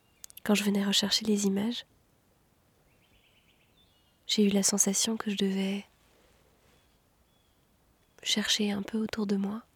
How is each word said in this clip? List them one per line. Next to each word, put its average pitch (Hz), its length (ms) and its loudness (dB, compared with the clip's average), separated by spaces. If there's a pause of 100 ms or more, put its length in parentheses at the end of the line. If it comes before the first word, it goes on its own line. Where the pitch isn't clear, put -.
(460)
quand 208 100 4
je 202 80 0
venais 202 220 0
rechercher 202 400 0
les 202 220 2
images, 202 380 -2 (2500)
j'ai 214 200 4
eu 202 60 6
la 196 120 4
sensation 202 540 2
que - 120 -6
je 202 60 -2
devais 196 500 -2 (2250)
chercher 208 500 0
un 202 120 -4
peu 220 160 -6
autour 220 280 -4
de 202 80 0
moi. 196 280 -4 (120)